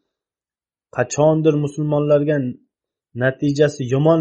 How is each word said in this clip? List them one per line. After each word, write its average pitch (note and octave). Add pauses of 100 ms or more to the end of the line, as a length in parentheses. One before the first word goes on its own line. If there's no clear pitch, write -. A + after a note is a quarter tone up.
(920)
qachondir D3+
musulmonlarga D3 (800)
natijasi C#3+
yomon D3+